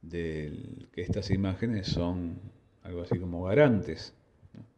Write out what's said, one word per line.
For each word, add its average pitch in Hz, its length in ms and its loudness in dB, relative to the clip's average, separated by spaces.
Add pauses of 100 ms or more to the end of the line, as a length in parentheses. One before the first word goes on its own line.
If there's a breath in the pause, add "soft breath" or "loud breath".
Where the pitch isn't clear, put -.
del 80 880 -6
que - 100 -6
estas 95 280 -2
imágenes 98 560 0
son 87 520 0 (440)
algo 87 180 -8
así 85 180 0
como 87 260 -2
garantes, 107 680 4 (400)
¿no? - 100 -18 (160)